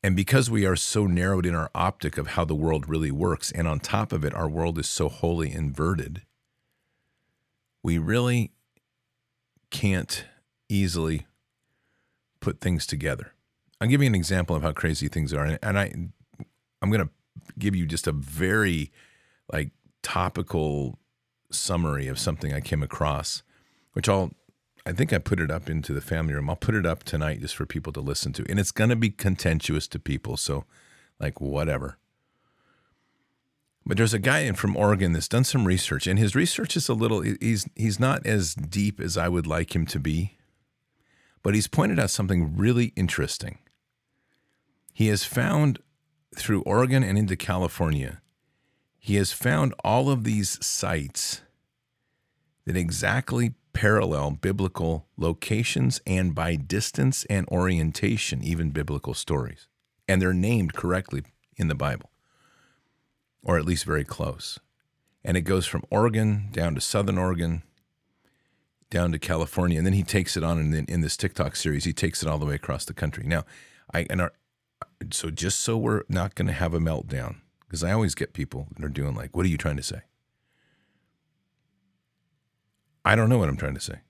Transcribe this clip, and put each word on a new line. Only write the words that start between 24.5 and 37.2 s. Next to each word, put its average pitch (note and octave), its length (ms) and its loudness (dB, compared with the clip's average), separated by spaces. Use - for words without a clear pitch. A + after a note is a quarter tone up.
I - 80 -4
think F2 200 0
I G2 60 2
put F2 220 0
it D#2 100 0
up D#2+ 180 -4
into D#2+ 240 -2
the C#2+ 80 -2
family D#2+ 340 -2
room. C#2+ 140 -2
I'll D#2 80 -2
put - 180 0
it F#2+ 120 2
up D#2+ 160 0
tonight D2+ 380 -2
just - 160 -8
for D2 100 -4
people D2 260 -8
to C#2 80 -8
listen C#2+ 340 -4
to. - 140 -6
And F#2+ 100 0
it's F#2+ 140 0
gonna A#2 240 4
be A2+ 140 2
contentious D#2+ 800 0
to C#2 100 -8
people, - 380 -6
so, C#2 280 -4
like, C#2+ 200 -6
whatever. C#2 580 -2
But - 120 -2
there's A2+ 180 4
a G#2+ 40 0
guy C3 220 2
in, A#2+ 140 0
from G2 220 0
Oregon G2 360 4
that's D#2+ 160 0
done B2+ 160 4
some B2+ 200 0
research, F2+ 440 0
and F#2+ 100 4
his G#2+ 160 4
research E3+ 420 0
is D#3 120 -2
a A#2+ 60 2
little, A2+ 260 0